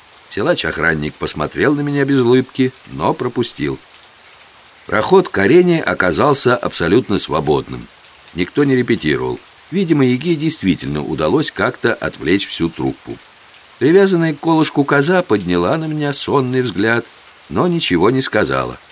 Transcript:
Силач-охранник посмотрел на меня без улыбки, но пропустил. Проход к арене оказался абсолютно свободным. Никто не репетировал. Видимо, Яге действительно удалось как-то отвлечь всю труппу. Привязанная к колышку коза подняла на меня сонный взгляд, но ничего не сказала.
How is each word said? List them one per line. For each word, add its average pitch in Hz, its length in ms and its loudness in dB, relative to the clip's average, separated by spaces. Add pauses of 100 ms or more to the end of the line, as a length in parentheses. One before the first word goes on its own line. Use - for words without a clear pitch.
(320)
Силач-охранник 80 840 -2
посмотрел 80 600 -2
на 143 60 -2
меня 143 240 -2
без 139 160 2
улыбки, 127 520 2 (200)
но 87 220 -2
пропустил. 120 640 -6 (1080)
Проход 185 420 2
к - 100 -8
арене 165 440 4
оказался 101 760 0
абсолютно 98 640 0
свободным. 69 680 -2 (460)
Никто - 280 -2
не 135 140 2
репетировал. 76 640 -2 (320)
Видимо, 160 340 2
Яге 127 300 0
действительно 90 680 -2
удалось 80 480 0
как-то 117 420 -2
отвлечь 85 540 -2
всю - 220 -4
труппу. 65 500 -8 (640)
Привязанная 165 540 4
к 139 60 -12
колышку 156 440 2
коза 147 380 2
подняла 90 540 0
на 160 100 -6
меня 151 260 -4
сонный 127 500 0
взгляд, 113 420 0 (440)
но 104 180 -2
ничего 113 440 2
не 131 120 0
сказала. 67 560 -2 (140)